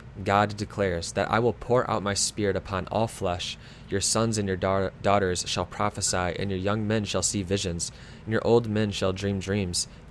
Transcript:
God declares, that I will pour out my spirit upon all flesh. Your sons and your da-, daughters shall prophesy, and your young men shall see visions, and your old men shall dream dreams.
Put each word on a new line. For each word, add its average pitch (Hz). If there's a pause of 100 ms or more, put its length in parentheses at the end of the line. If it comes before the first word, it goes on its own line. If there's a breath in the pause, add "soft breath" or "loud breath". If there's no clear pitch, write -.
(220)
God 101
declares, 98
that -
I 110
will 117
pour -
out 101
my 101
spirit 98
upon 92
all 110
flesh. 87 (300 loud breath)
Your 98
sons 113
and 101
your 92
da-, 95 (120)
daughters 98
shall 90
prophesy, 101 (200)
and 98
your 95
young 104
men 107
shall 92
see 101
visions, 90 (320 loud breath)
and 107
your 113
old 117
men 107
shall 95
dream 98
dreams. 95 (240 loud breath)